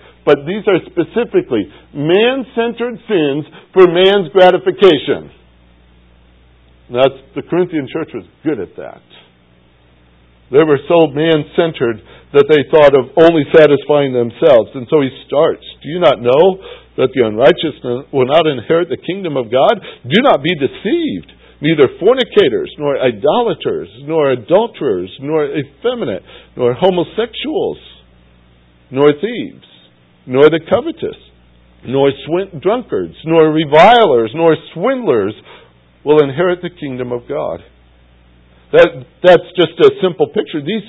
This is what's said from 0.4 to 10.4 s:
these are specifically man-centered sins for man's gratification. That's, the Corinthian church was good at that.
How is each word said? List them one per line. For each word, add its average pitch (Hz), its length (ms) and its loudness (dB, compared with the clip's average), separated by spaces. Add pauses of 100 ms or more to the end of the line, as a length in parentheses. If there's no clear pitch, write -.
these 196 180 -8
are 190 220 2
specifically 175 720 -4 (300)
man-centered 233 1120 -4
sins 151 380 -2 (320)
for 185 100 8
man's 185 460 2
gratification. 175 1000 2 (1600)
That's, 131 300 0 (160)
the 139 100 -10
Corinthian 165 460 -4
church 160 220 -10
was 104 100 -14 (180)
good 143 160 -6
at 87 180 -12
that. - 280 -18 (1500)